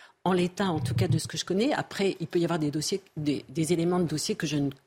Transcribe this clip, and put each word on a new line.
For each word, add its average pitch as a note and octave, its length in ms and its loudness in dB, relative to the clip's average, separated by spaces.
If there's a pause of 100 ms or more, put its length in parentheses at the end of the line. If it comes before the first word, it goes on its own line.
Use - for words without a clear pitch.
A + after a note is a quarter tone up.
(240)
en F3+ 80 2
l'état, F3+ 380 2
en D#3 100 0
tout - 140 -2
cas, F#3 140 2
de E3 100 4
ce - 80 -6
que - 120 -8
je - 80 -4
connais, A3 260 2
après, - 480 -2
il E3 60 -6
peut - 120 0
y E3+ 60 2
avoir E3 140 0
des D3 120 0
dossiers, D3+ 300 -2 (160)
des, D3 320 -2
des D3+ 240 -2
éléments F3 260 2
de F3+ 80 2
dossier D#3 280 -2
que - 120 -4
je D3 100 -2
ne C#3+ 140 0 (160)